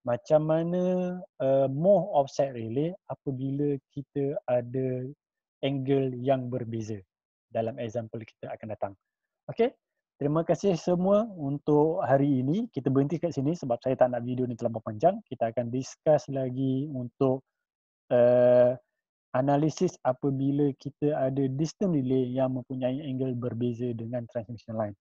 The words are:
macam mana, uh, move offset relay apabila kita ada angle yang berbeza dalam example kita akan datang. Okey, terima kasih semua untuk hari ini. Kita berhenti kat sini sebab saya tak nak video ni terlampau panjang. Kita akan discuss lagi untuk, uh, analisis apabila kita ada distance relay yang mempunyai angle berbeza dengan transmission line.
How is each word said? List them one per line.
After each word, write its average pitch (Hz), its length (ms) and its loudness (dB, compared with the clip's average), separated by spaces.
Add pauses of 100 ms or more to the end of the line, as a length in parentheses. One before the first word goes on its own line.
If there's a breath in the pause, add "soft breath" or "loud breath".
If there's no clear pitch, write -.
macam 151 480 2
mana, 180 720 0 (240)
uh, 135 240 4
move 165 480 4
offset 139 400 0
relay 117 320 -2 (240)
apabila 139 640 -4 (160)
kita 143 400 -6 (160)
ada 127 560 -2 (560)
angle 135 560 0
yang 127 320 0
berbeza 113 480 -6 (560)
dalam 113 240 -4
example 117 480 -8
kita - 240 -18
akan 113 240 -12
datang. 101 200 -8 (600)
Okey, 226 160 0 (480)
terima 147 240 0
kasih 175 400 0
semua 196 560 2
untuk 151 640 2
hari 139 400 4
ini. 160 320 0
Kita 139 160 -2
berhenti 143 320 2
kat 170 160 -2
sini 143 160 0
sebab 135 320 -2
saya 131 80 0
tak 127 240 4
nak 120 80 -4
video 123 240 -2
ni 123 80 -6
terlampau 117 240 -4
panjang. 151 480 0
Kita 113 240 -4
akan 120 160 -4
discuss 135 640 0
lagi 131 560 -2
untuk, 131 560 -2 (640)
uh, 123 640 6 (640)
analisis 143 640 2
apabila 139 800 0
kita 147 320 -2
ada 139 320 0 (160)
distance 175 320 -2
relay 131 400 2
yang 131 240 0
mempunyai 127 480 -4
angle 131 320 -4
berbeza 120 560 -4
dengan 117 400 -8
transmission 113 480 -8
line. 104 200 -6